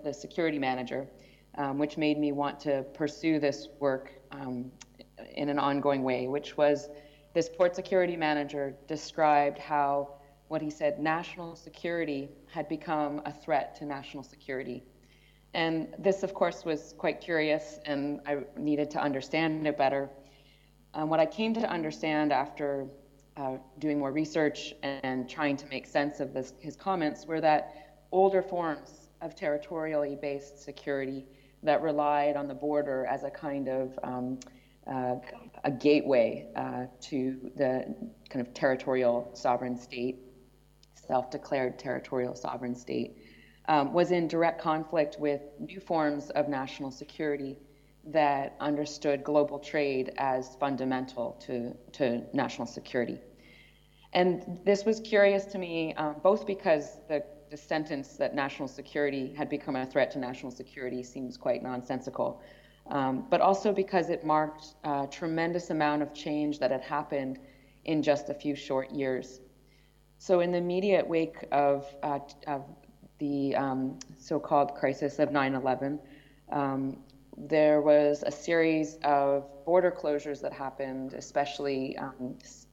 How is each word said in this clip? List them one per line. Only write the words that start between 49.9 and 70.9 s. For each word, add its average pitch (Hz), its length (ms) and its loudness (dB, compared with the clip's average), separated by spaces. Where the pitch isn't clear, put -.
as 127 380 -2
fundamental 131 800 -2
to, 123 300 -6
to 120 320 0
national 123 320 -2
security. - 540 -4
And 180 500 2
this 202 220 4
was 220 160 2
curious 202 440 6
to - 140 -10
me, 165 360 -2
um, 151 280 -2
both 202 240 6
because 165 600 0
the, 147 160 0
the 147 60 -14
sentence 151 600 -4
that 127 160 0
national 139 340 -2
security 139 680 -2
had 147 140 -4
become 147 260 -4
a 131 100 -2
threat 131 260 2
to 143 80 -6
national 127 320 -8
security 127 520 -8
seems 127 340 -10
quite 120 240 0
nonsensical, 127 800 -4
um, 131 420 0
but 175 120 4
also 196 320 4
because 190 360 0
it - 140 -2
marked 156 600 0
a 139 280 -2
tremendous 170 580 -2
amount 151 320 2
of 147 120 -2
change 151 460 -2
that 131 120 2
had 131 100 -2
happened 143 560 -4
in 156 160 2
just 143 280 2
a 147 40 -4
few 147 220 -2
short 135 360 -2
years. 131 500 -2
So 180 220 4
in 175 120 4
the 180 60 2
immediate 175 500 4